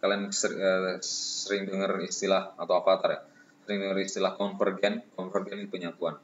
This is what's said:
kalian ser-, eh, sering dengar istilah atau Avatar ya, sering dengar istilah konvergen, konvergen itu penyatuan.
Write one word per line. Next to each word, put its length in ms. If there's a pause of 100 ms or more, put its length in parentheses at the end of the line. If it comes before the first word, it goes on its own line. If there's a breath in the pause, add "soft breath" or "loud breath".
kalian 240
ser-, 320
eh, 400
sering 720
dengar 320
istilah 480
atau 320
Avatar 320
ya, 40 (440 loud breath)
sering 160
dengar 160
istilah 400
konvergen, 640 (160)
konvergen 480
itu 80
penyatuan. 520